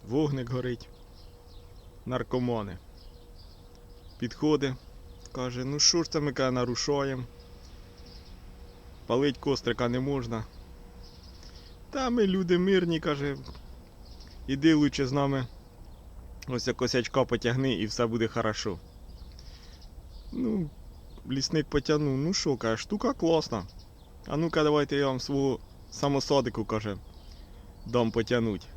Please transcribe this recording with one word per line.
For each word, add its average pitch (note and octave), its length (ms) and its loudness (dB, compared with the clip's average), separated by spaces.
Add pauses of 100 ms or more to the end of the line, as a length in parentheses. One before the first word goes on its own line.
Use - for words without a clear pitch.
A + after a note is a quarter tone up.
Вогник C3+ 420 0
горить. B2 400 -4 (1160)
Наркомани. A#2+ 720 -2 (1400)
Підходить. C#3 560 2 (580)
Каже: B2+ 340 -4
«Ну C#3+ 140 -2
що E3+ 240 4
ж - 80 -6
це D#3+ 80 0
ми, D3 140 0
каже, C3 180 2
нарушаєм? B2+ 760 0 (1800)
Палить C3+ 300 2
кострика A#2+ 520 2
не B2+ 100 2
можна». A#2+ 460 -2 (1400)
«Та C4 200 0
ми A#3 180 6
люди F#3 300 6
мирні», — F3 420 6
каже, C#3+ 380 0 (1080)
«іди C#3+ 260 6
лучше C#3+ 340 4
з B2+ 40 -2
нами. C#3 360 2 (1000)
Ось B2+ 200 -2
як A#2+ 100 0
косячка B2+ 480 4
потягни, B2 480 2
і G2 120 2
все A#2 220 0
буде A2+ 200 2
хорошо». G#2+ 520 0 (1500)
Ну, G#3+ 380 0 (600)
лісник C#3 400 0
потягнув. D3 480 2
«Ну D#3+ 160 2
що», — C#3 240 2
каже, A2+ 200 2
«штука B3+ 360 0
класна. D#3 500 2 (640)
А C#3+ 100 -2
ну-ка, D#3+ 260 4
давайте D3 320 4
я C#3+ 120 4
вам C3 120 0
свого C#3 400 2 (320)
самосадику», — C3+ 760 2
каже, G#2+ 320 -2 (880)
«дам A2+ 260 2
потягнуть». A2+ 640 2